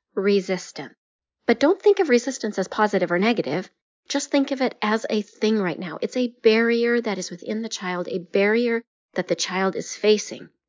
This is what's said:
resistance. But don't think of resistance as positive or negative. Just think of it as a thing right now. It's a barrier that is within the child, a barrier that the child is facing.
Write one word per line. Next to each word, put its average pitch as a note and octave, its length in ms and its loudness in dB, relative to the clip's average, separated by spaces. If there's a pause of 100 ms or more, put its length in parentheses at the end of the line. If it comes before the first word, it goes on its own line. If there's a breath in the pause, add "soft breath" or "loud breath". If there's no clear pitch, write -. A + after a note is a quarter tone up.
(140)
resistance. F#3+ 800 -2 (540)
But A#3 120 2
don't E4 220 2
think G4+ 180 4
of E4+ 100 0
resistance A#3+ 500 0
as F#3+ 80 -2
positive G3+ 440 0
or F3 60 2
negative. F#3 540 -2 (360)
Just C#4 220 -4
think C#4 220 2
of C4+ 100 -4
it A#3+ 200 -2
as G#3+ 280 0
a G#3+ 120 0
thing A3 360 0
right F#3 220 -2
now. E3 220 -8
It's - 160 -4
a A#3+ 260 -2
barrier A#3 580 4
that G#3 160 -4
is F#3 140 -10
within G#3+ 300 -8
the A3+ 80 -8
child, F3+ 380 -6
a F#3 120 -6
barrier A3+ 640 0 (300)
that F3+ 140 -4
the E3+ 80 0
child F#3+ 400 -2
is - 200 -8
facing. - 540 0 (200)